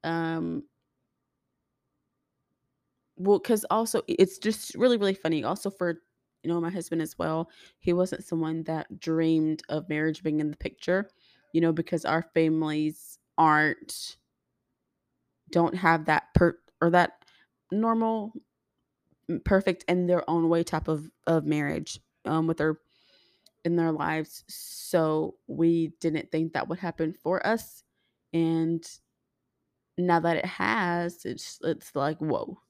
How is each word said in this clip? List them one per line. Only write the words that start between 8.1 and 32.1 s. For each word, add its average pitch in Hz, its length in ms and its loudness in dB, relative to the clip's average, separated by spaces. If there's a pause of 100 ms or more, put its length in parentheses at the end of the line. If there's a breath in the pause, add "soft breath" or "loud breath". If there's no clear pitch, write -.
someone 160 380 -4
that - 360 -8
dreamed 160 720 0
of 151 180 -4
marriage 156 340 -2
being 151 200 -2
in 151 100 -2
the 147 60 -12
picture, - 520 -4 (440 soft breath)
you 165 80 4
know, 165 100 4
because 160 320 -2
our 160 180 0 (120)
families 156 840 0 (200)
aren't, 151 800 2 (1300)
don't 170 240 2
have 165 300 2
that - 300 0
per-, - 240 6 (220)
or 170 80 4
that 175 340 4 (480 soft breath)
normal, 226 640 0 (960)
m-, 165 160 -2
perfect 190 420 0
in 180 200 0
their 175 220 2
own 165 200 2
way 170 140 2
type 156 260 -4
of, 156 200 -4 (180)
of 160 180 2
marriage, 151 520 -4 (280)
um, 160 200 0
with 165 120 0
their, 156 200 0 (840 soft breath)
in 170 140 2
their 165 160 2
lives. 156 560 -4
So - 840 -2 (120)
we 165 540 0
didn't 160 280 -2
think 160 220 -2
that - 160 -4
would 170 120 -6
happen 165 340 -4
for - 340 -2
us. - 380 -4 (480)
And 165 520 0 (1120)
now 175 240 4
that 165 180 2
it - 80 -2
has, 175 800 -2
it's, - 400 -10
it's - 320 -4
like, 147 220 -2